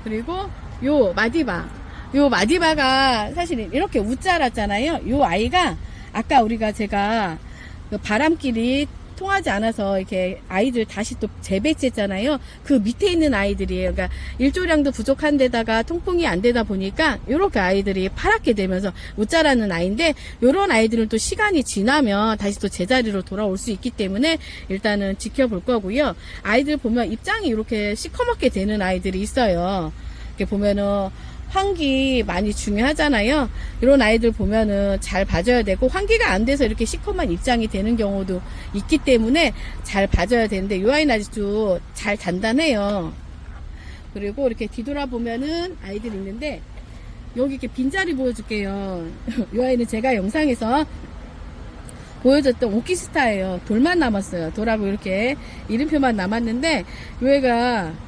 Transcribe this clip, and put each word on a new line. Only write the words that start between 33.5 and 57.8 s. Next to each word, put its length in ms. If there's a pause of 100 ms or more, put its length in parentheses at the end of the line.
이런 220
아이들 300
보면은 680
잘 240
봐줘야 380
되고, 260
환기가 420
안 140
돼서 200
이렇게 200
시커먼 460
입장이 380
되는 280
경우도 460 (320)
있기 240
때문에 540 (320)
잘 220
봐줘야 420
되는데, 300
이 120
아이는 240
아직도 680 (140)
잘 220
단단해요. 960 (1000)
그리고 360
이렇게 180
뒤돌아보면은 1160
아이들 300
있는데, 460 (760)
여기 180
이렇게 140
빈자리 460
보여줄게요. 920 (200)
<laughs> 280
이 60
아이는 260
제가 300
영상에서 680 (1400)
보여줬던 520
오키스타예요. 920
돌만 340
남았어요. 520
돌하고 340
이렇게 500 (320)
이름표만 480
남았는데, 680 (380)
이 40
애가 640 (160)